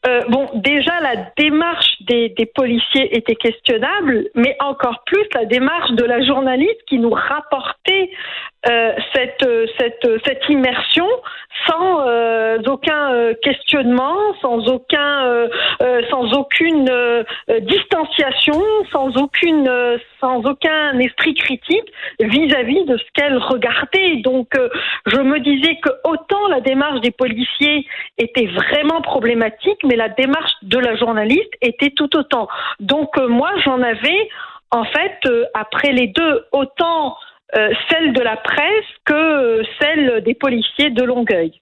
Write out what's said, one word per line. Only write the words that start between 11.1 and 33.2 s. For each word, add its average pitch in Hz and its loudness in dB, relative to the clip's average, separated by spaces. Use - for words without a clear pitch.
sans, 339 2
euh, 226 2
aucun, 277 0
euh, 233 2
questionnement, 269 0
sans 233 0
aucun, 277 0
euh, 240 2
euh, 247 2
sans 247 0
aucune, 277 2
euh, 240 0
euh, 226 2
distanciation, 302 0
sans 269 0
aucune, 294 2
euh, 247 0
sans 254 0
aucun 294 0
esprit 262 0
critique 277 -2
vis-à-vis 269 2
de 254 2
ce - -6
qu'elle 285 2
regardait. 262 0
Donc, 254 0
euh, 247 2
je 214 2
me 277 2
disais 285 2
que 302 2
autant 392 0
la 277 2
démarche 269 0
des 233 0
policiers 254 -2
était 233 0
vraiment 294 -2
problématique, 233 -2
mais 254 2
la 226 0
démarche 277 0
de 202 -2
la 247 -2
journaliste 233 0
était 254 0
tout 294 -2
autant. 254 -2
Donc, 277 -2
euh, 262 2